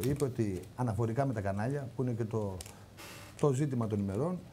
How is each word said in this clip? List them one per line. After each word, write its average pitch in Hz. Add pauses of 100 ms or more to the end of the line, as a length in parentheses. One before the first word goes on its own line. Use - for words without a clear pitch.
Είπε 143
ότι 107 (160)
αναφορικά 117
με 135
τα 107
κανάλια, 113
που 135
είναι 123
και 117
το, 104 (840)
το 147
ζήτημα 127
των 107
ημερών, 113 (140)